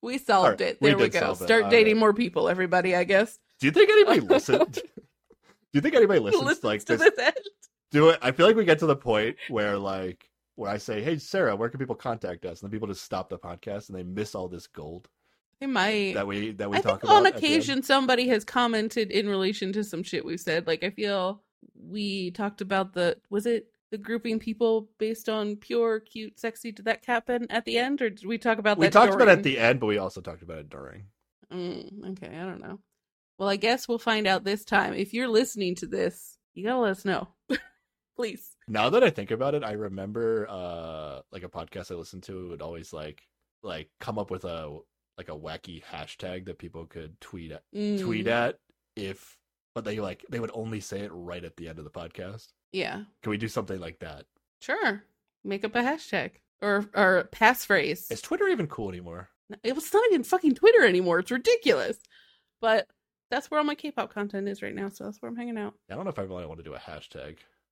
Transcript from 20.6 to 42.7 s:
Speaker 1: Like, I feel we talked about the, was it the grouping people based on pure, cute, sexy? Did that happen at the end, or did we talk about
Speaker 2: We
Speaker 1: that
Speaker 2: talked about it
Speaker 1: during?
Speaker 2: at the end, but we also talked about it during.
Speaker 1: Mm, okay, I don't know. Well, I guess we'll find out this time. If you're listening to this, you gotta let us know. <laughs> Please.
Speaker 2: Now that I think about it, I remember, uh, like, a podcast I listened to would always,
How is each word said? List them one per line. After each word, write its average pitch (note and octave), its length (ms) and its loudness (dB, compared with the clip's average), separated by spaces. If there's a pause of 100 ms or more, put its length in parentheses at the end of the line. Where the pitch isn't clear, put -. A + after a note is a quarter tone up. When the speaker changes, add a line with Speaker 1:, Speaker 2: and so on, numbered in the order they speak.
Speaker 1:
Like, E3 160 -2
I F#3+ 80 -4
feel G3+ 500 -4 (360)
we G3 540 -6
talked G#3 300 -6
about F#3+ 320 -2
the, F3 240 0 (120)
was G3+ 160 -4
it A#3 220 -2 (240)
the A3 60 -10
grouping A3+ 420 -4
people A3 500 -2 (100)
based A3 300 -4
on G#3 260 -4
pure, A3+ 460 -2
cute, A3 380 -16
sexy? A3+ 320 -8
Did G#3 140 -12
that A3+ 200 -2
happen A#3+ 440 -2
at A#3 160 -2
the A#3 140 -2
end, C4+ 220 -2
or A#3 80 0
did G3 180 -16
we A3+ 100 -4
talk A3 220 0
about G#3 180 2
Speaker 2:
We E3+ 100 4
Speaker 1:
that G3 60 2
Speaker 2:
talked G#3 200 10
about A3+ 100 6
it - 20 10
Speaker 1:
during? F#3 140 12
Speaker 2:
at D3+ 40 -4
the C3+ 160 2
end, A#2+ 200 6
but A#2 80 0
we G#2 100 4
also F#2+ 240 -4
talked E2+ 220 -14
about E2 160 -12
it D2+ 100 -16
during. C#2 360 -16 (460)
Speaker 1:
Mm, F#3+ 600 -10
okay, F#3 160 -12 (100)
I E3 60 -10
don't F#3 180 -10
know. F3+ 180 -14 (600)
Well, G3 100 0
I G3 60 2
guess A3+ 320 0
we'll A#3 100 -2
find G#3+ 300 0
out F#3+ 160 0
this G3+ 220 -4
time. G3+ 280 0
If G3+ 200 -6
you're B3 160 -2
listening G#3+ 460 0
to F3 120 -12
this, F#3 500 -6 (160)
you F3+ 120 -12
gotta B3+ 140 -2
let A3 120 0
us F#3+ 140 -8
know. F#3 240 -2 (200)
<laughs> C4 80 -2 (600)
Please. - 320 -8 (180)
Speaker 2:
Now A2 220 2
that G#3+ 140 4
I A3 80 6
think G2+ 200 -6
about C3 240 0
it, D3 80 -4
I A2 80 -6
remember, G#2+ 800 -4
uh, E2 720 -10 (100)
like, F#2 120 -16
a F2+ 60 -14
podcast F2 400 -14
I F#2 60 -10
listened F2 280 -14
to F#2 260 -14
would D#2+ 120 -14
always, E2 300 -14